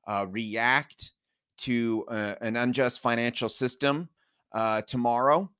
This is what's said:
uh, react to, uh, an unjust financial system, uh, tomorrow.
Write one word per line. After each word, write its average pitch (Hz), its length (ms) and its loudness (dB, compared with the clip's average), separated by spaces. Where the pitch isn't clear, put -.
uh, 101 220 -2
react 113 840 0
to, 117 520 0
uh, 104 320 -4
an 113 140 -2
unjust 123 440 0
financial 117 480 0
system, 143 600 0
uh, 110 300 0
tomorrow. 131 760 2